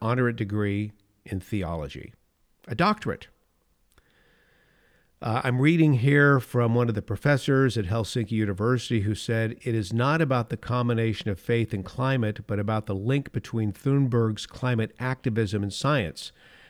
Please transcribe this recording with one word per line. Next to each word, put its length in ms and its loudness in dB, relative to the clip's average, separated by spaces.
honorary 300 0
degree 600 -2
in 160 -6
theology, 720 -6
a 100 -10
doctorate. 520 -2
Uh, 240 -2
I'm 160 0
reading 320 6
here 480 6
from 340 2
one 140 2
of 40 0
the 80 -4
professors 760 2
at 80 0
Helsinki 460 -2
University 680 0
who 140 0
said, 480 -2
"It 100 -2
is 200 -2
not 280 2
about 280 0
the 80 -6
combination 720 0
of 100 -4
faith 340 0
and 120 -4
climate, 600 -2
but 140 -2
about 260 -2
the 80 -4
link 380 -2
between 400 -4
Thunberg's 760 0
climate 540 -2
activism 640 -2
and 100 -4
science. 600 -2